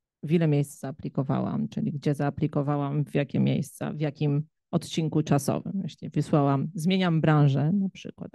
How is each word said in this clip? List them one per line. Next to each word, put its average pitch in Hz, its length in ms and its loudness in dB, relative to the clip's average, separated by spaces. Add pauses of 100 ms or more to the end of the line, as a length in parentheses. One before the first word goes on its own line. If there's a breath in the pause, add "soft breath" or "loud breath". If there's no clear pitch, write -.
(240)
w 147 80 -2
ile 170 160 4
miejsc 147 320 0
zaaplikowałam, 135 880 -4
czyli - 240 -4
gdzie 147 240 -2
zaaplikowałam, 143 880 -2
w - 100 -8
jakie 143 240 0
miejsca, 135 540 -2
w 147 60 -10
jakim 147 440 0 (280)
odcinku 160 500 0
czasowym. 147 600 0
Jeśli - 260 -10
wysłałam, 143 640 2
zmieniam 175 480 2
branżę 147 500 4
na 190 180 0
przykład, - 460 -14